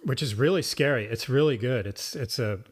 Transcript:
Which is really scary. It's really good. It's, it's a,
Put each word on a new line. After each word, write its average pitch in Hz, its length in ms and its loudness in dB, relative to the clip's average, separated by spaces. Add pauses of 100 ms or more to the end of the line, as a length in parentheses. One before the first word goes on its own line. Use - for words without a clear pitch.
Which 135 180 -2
is 117 140 -2
really 151 260 4
scary. 135 440 0
It's 113 220 -6
really 139 300 4
good. 117 300 -2
It's, - 280 -8
it's 123 220 -6
a, 107 220 -2 (120)